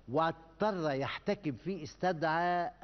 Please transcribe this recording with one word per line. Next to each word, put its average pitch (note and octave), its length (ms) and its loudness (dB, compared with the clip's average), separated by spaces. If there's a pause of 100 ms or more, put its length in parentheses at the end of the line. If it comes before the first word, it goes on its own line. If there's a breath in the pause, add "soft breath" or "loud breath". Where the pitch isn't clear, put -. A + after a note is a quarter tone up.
واضطر E3 840 0
يحتكم C#3 640 -2
فيه، D#3+ 300 -6
استدعى E3+ 880 0 (140)